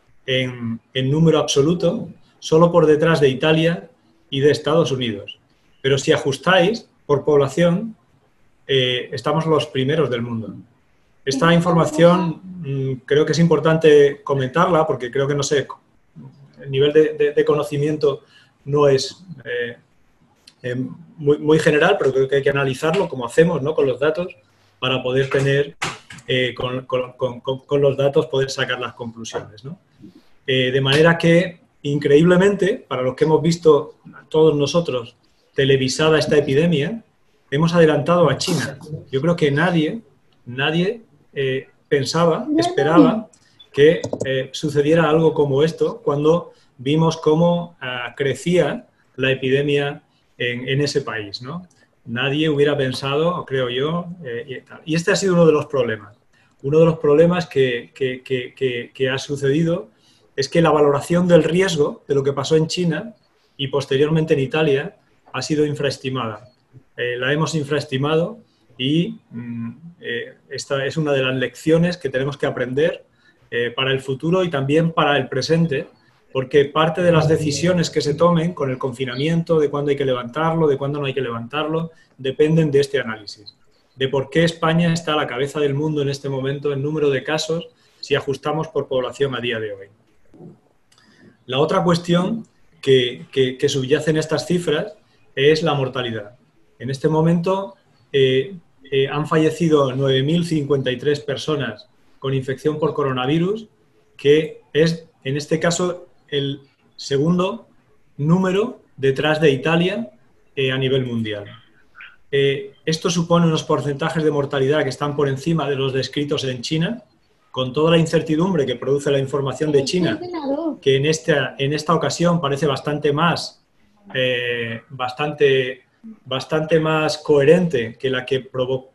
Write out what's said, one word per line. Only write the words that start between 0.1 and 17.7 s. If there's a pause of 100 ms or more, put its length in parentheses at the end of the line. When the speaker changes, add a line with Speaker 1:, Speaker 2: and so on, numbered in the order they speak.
Speaker 1:
en, (140)
en
número
absoluto, (280)
solo
por
detrás
de
Italia (400)
y
de
Estados
Unidos. (420)
Pero
si
ajustáis (200)
por
población, (720)
eh,
estamos
los
primeros
del
mundo. (680)
Esta
información, (220)
mm, (120)
creo
que
es
importante
comentarla,
porque
creo
que,
no
sé, (960)
el
nivel
de,
de,
de
conocimiento (420)